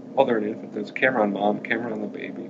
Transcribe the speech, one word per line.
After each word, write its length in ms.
mother 220
and 100
infant, 260
there's 160
a 40
camera 300
on 100
mom, 260
camera 320
on 100
the 60
baby, 420